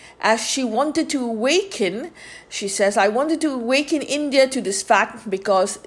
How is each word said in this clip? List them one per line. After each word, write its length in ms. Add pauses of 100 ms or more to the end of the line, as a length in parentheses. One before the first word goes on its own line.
(200)
as 260
she 160
wanted 460
to 160
awaken, 840 (400)
she 180
says, 300
"I 100
wanted 320
to 140
awaken 480
India 440
to 140
this 220
fact 480
because 560